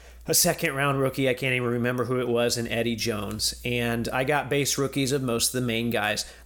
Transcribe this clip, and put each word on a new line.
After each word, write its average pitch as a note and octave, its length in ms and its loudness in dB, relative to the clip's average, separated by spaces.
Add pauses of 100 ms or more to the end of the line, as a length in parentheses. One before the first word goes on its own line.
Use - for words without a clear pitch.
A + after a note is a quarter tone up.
(280)
a A#3+ 80 0
second E3 400 2
round C#3 240 2
rookie, C3+ 280 2
I B2+ 60 4
can't B2+ 220 0
even B2 140 0
remember B2 360 0
who B2+ 140 0
it B2 80 0
was, A#2 280 2
and A#2 120 -2
Eddie A#2 280 0
Jones. G#2 720 -4
And A#2 440 -2
I B2+ 140 0
got C#3 240 0
base C#3+ 300 0
rookies C3+ 340 0
of C#3 120 0
most A#2 240 0
of B2+ 120 -2
the B2+ 60 0
main A#2 240 0
guys. G#2+ 420 0 (140)